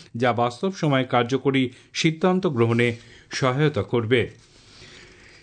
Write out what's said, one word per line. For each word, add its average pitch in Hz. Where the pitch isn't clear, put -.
যা 120
বাস্তব 120
সময়ে 139
কার্যকরী 127
সিদ্ধান্ত 185
গ্রহণে 117
সহায়তা 135
করবে। 113